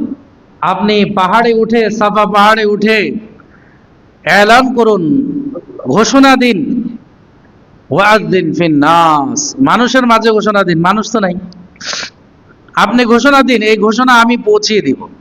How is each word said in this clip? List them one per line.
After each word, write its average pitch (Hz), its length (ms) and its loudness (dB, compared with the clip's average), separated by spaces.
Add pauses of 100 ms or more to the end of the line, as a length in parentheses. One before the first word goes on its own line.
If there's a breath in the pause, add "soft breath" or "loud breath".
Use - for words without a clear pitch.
(600)
আপনি 202 440 0
পাহাড়ে 202 500 0
উঠে, 220 360 0
সাফা 208 360 0
পাহাড়ে 208 380 2
উঠে 208 500 -2 (1080 soft breath)
এলান 220 500 2
করুন, 220 280 0 (760)
ঘোষণা 262 580 2
দিন, 233 520 -2 (1000)
ওয়াজ্জিন 180 640 0
ফিন 160 240 0
নাস, 151 840 0
মানুষের 233 460 2
মাঝে 226 240 2
ঘোষণা 208 320 0
দিন, 170 180 -2
মানুষ 196 320 -2
তো 226 80 -2
নাই, 180 140 -2 (1400 loud breath)
আপনি 214 300 0
ঘোষণা 262 380 2
দিন, 247 200 0
এই 220 140 0
ঘোষণা 220 360 0
আমি 233 240 2
পৌঁছিয়ে 214 440 0
দিব, 139 280 -4 (120)